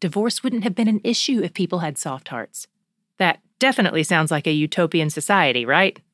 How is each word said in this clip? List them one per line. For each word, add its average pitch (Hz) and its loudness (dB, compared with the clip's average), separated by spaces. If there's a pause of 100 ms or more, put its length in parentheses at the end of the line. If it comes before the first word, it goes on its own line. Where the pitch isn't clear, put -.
divorce 202 -2
wouldn't 247 -2
have 196 -2
been 226 2
an 214 0
issue 240 0
if 170 -4
people 180 -2
had 151 -6
soft 135 -10
hearts. - -12 (520)
That 185 0 (180)
definitely 196 2
sounds 160 2
like 151 -2
a 160 0
utopian 156 0
society, 147 0
right? 175 2 (160)